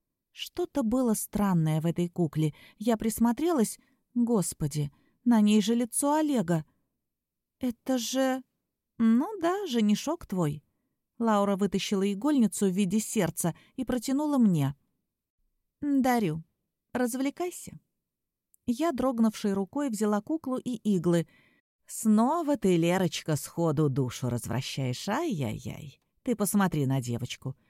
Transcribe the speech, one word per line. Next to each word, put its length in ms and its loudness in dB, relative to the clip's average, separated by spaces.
Что-то 440 -4
было 320 2
странное 640 0
в 60 0
этой 220 -2
кукле. 440 0
Я 180 0
присмотрелась. 840 0
Господи, 800 -2
на 160 6
ней 220 6
же 100 0
лицо 400 0
Олега. 500 0
«Это 380 -4
же...» 460 -2
«Ну 280 4
да, 240 0
женишок 600 0
твой». 360 -2
Лаура 380 2
вытащила 580 0
игольницу 540 2
в 40 2
виде 280 0
сердца 560 -2
и 60 -4
протянула 540 -2
мне. 380 4
«Дарю. 640 0
Развлекайся». 840 -4
Я 240 0
дрогнувшей 600 0
рукой 360 -4
взяла 320 0
куклу 360 -4
и 180 -6
иглы. 520 0
«Снова 720 2
ты, 200 2
Лерочка, 600 0
сходу 520 0
душу 400 -2
развращаешь. 800 -6
Ай-яй-яй. 920 -6
Ты 140 -2
посмотри 500 0
на 160 0
девочку. 540 -8